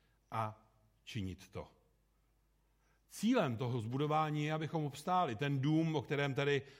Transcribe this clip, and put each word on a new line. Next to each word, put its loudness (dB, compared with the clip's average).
a -4
činit -8
to. -10
Cílem 2
toho 0
zbudování 0
je, 0
abychom -2
obstáli. 0
Ten 0
dům, 2
o 2
kterém 0
tady 2